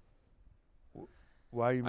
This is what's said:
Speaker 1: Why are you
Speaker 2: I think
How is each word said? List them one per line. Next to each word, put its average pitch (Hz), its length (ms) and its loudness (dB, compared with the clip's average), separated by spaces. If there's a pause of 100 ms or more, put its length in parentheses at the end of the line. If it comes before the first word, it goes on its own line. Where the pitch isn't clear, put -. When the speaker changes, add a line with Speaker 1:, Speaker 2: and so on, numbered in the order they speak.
(1500)
Speaker 1:
Why 120 200 2
are - 20 2
you 127 100 0
Speaker 2:
I - 20 -4
think - 40 -